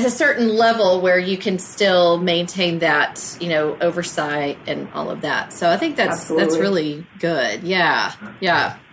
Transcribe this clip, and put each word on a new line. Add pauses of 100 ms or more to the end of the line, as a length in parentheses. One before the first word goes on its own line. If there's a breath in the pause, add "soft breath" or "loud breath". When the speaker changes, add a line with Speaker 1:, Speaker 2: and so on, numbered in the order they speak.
Speaker 1:
a
certain
level
where
you
can
still
maintain
that,
you
know,
oversight
and
all
of
that.
So
I
think
that's,
that's
Speaker 2:
Absolutely. (320)
Speaker 1:
really (140)
good.
Yeah. (260)
Yeah. (160)